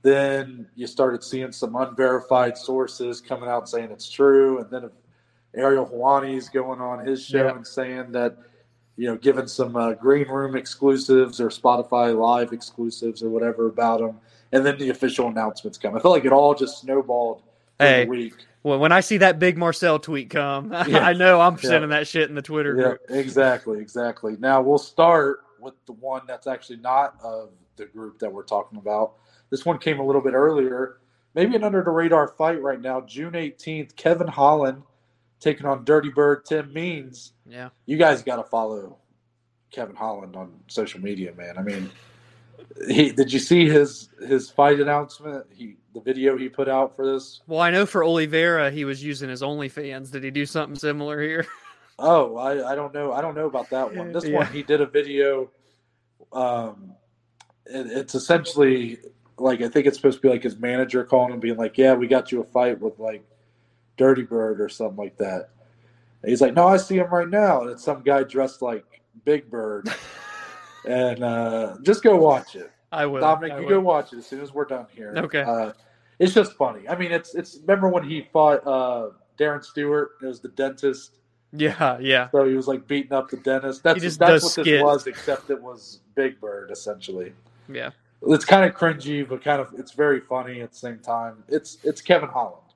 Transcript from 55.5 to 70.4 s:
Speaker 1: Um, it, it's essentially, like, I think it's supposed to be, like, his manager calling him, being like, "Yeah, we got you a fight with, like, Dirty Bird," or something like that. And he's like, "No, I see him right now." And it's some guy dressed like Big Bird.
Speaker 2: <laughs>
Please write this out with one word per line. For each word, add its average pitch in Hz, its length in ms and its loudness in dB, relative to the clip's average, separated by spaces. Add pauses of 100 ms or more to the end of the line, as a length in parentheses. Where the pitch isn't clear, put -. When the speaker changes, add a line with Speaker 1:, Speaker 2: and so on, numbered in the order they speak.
Speaker 1:
Um, 113 600 -6 (760)
it, 131 200 -10
it's 131 280 -10
essentially, 131 840 2 (400)
like, 123 220 0
I 117 80 -2
think 139 180 2
it's 139 120 2
supposed 135 200 2
to - 40 -20
be, 135 60 6
like, 123 140 0
his 107 160 -6
manager 127 460 -2
calling 123 280 2
him, 120 60 -10
being 117 200 -4
like, 113 200 -4
"Yeah, 131 160 8
we 123 120 -2
got 127 260 0
you 123 80 -2
a 110 40 -4
fight 123 360 0
with, 110 180 -6
like, 110 240 -10 (760)
Dirty 131 260 4
Bird," 110 380 -2
or 104 80 -2
something 104 280 -8
like 104 220 -12
that. 95 320 -6 (720)
And - 80 -4
he's 120 100 2
like, 123 140 2
"No, 175 120 6
I 190 100 6
see 190 200 -2
him 180 160 0
right 175 160 0
now." 190 340 2
And 120 80 -8
it's 120 140 -16
some 139 180 -4
guy 139 200 2
dressed 131 400 -4
like 117 400 -10 (220)
Big 143 260 -2
Bird. 107 440 -8
Speaker 2:
<laughs> - 40 -16 (840)